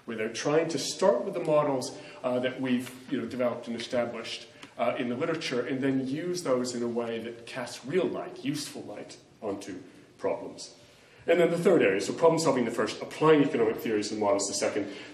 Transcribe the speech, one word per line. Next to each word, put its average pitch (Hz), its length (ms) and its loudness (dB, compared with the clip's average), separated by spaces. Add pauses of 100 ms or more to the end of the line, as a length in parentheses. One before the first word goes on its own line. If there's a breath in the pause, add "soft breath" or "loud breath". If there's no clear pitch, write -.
where 113 120 -8
they're 110 120 -2
trying 151 400 2
to 143 100 -2
start - 460 2
with 190 100 -4
the 180 60 -2
models, 147 560 2 (260 loud breath)
uh, 123 160 0
that 127 220 -2
we've, 127 300 0 (200)
you 127 100 0
know, 117 60 -4
developed 123 400 -2
and 117 140 -6
established, - 640 -4 (320 loud breath)
uh, 123 200 0
in 123 100 -2
the 120 80 -4
literature, 151 500 -2
and 131 140 -2
then 131 260 0
use 170 360 -4
those 123 320 0
in 120 80 -4
a 120 60 0
way 117 300 -4
that - 280 -10
casts - 380 -10
real 160 220 0
light, 90 380 -8
useful 139 380 -6
light, - 340 -14 (240)
onto 98 340 -8 (440 loud breath)
problems. - 560 -6 (520 loud breath)
And 170 140 6
then 160 100 6
the 170 80 0
third 170 240 6
area, 101 180 4
so - 120 -2
problem 160 260 6
solving 127 260 2
the 113 60 -2
first, - 320 -2
applying 151 400 6
economic 113 360 2
theories 107 340 0
and 107 80 -4
models 98 260 4
the - 80 -6
second. 101 320 0 (280 loud breath)